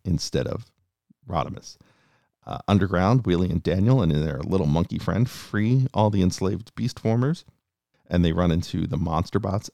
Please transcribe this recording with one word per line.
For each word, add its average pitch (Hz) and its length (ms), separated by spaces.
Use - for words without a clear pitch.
instead 76 420
of - 240
Rodimus. - 480
Uh, - 120
underground, 101 560
Wheelie 90 260
and 85 120
Daniel 107 400
and 80 100
their 73 280
little 92 260
monkey 78 320
friend 104 300
free 120 680
all 104 160
the 98 120
enslaved 92 520
beast 113 240
formers, 123 460
and 87 140
they 82 80
run 87 180
into 85 360
the - 100
monster 85 420
bots 101 360